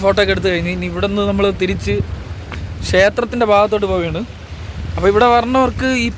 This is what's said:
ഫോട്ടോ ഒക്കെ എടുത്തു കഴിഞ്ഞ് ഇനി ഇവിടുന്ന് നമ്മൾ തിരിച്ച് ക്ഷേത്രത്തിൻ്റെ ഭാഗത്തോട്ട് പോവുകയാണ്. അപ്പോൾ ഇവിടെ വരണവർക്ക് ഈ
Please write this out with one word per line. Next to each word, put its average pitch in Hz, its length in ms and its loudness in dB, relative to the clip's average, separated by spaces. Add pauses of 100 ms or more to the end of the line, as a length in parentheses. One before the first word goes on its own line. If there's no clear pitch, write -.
ഫോട്ടോ 196 180 4
ഒക്കെ 196 120 2
എടുത്തു 190 180 0
കഴിഞ്ഞ് 175 260 -2
ഇനി 180 140 -6
ഇവിടുന്ന് 202 380 -2
നമ്മൾ 196 160 0 (160)
തിരിച്ച് 196 340 -2 (880)
ക്ഷേത്രത്തിൻ്റെ 214 680 2
ഭാഗത്തോട്ട് 202 400 4
പോവുകയാണ്. 170 300 -2 (760)
അപ്പോൾ 180 160 2
ഇവിടെ 220 220 6
വരണവർക്ക് 254 560 2 (160)
ഈ - 20 0 (100)